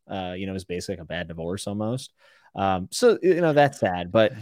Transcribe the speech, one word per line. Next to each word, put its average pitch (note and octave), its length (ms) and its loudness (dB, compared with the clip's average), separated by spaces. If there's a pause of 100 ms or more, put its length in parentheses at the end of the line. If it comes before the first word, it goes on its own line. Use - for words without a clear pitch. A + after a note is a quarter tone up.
Uh, F#2 300 -8
you G2 80 -6
know, F#2+ 60 -6
it - 20 -6
was F#2+ 100 -6
basically, F2 340 -8
like, F2+ 40 -16
a D#2+ 40 -14
bad E2+ 220 -8
divorce E2+ 380 -8
almost. G#2+ 480 -6 (420)
Um, F#2+ 360 0
so, A#3 320 4
you F3 180 4
know, E3 100 4
that's C#3+ 280 4
sad, F2+ 320 -2
but A2 200 4 (100)